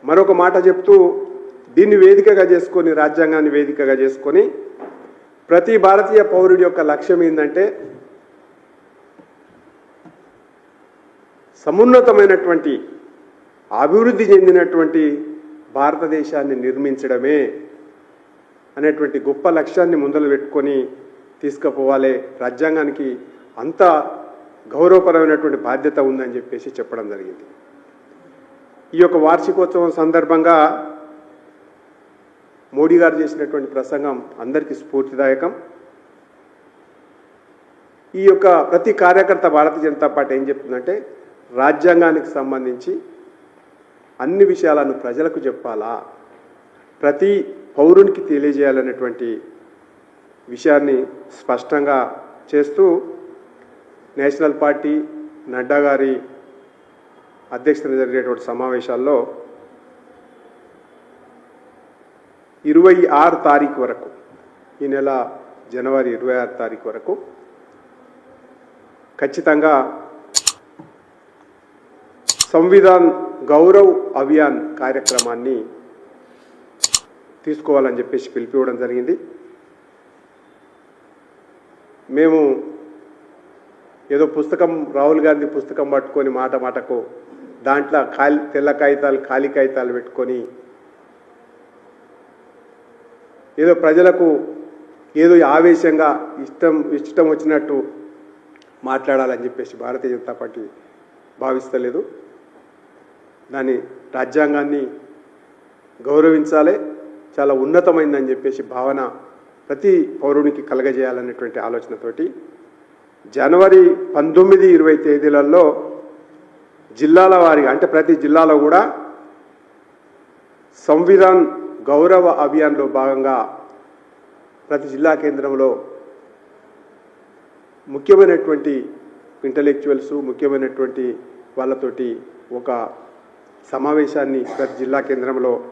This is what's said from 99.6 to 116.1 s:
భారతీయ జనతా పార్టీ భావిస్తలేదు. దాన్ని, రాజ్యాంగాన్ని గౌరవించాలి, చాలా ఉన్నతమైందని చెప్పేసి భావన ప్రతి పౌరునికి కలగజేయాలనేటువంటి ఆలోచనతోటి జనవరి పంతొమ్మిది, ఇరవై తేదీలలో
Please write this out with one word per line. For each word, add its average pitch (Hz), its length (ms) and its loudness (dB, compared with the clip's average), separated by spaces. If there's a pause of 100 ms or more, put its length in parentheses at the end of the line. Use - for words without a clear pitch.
భారతీయ 131 300 -8
జనతా 120 260 -12
పార్టీ 113 240 -14 (800)
భావిస్తలేదు. 131 600 -6 (1500)
దాన్ని, 131 220 -4 (400)
రాజ్యాంగాన్ని 143 680 -2 (1300)
గౌరవించాలి, 156 680 2 (600)
చాలా 143 180 0 (120)
ఉన్నతమైందని 156 680 0
చెప్పేసి 131 300 -6 (120)
భావన 135 280 -4 (680)
ప్రతి 160 260 0 (280)
పౌరునికి 143 480 -2
కలగజేయాలనేటువంటి 127 1000 -6
ఆలోచనతోటి 117 580 -8 (1120)
జనవరి 180 460 6 (320)
పంతొమ్మిది, 185 520 4 (100)
ఇరవై 156 280 4
తేదీలలో 147 580 4 (1400)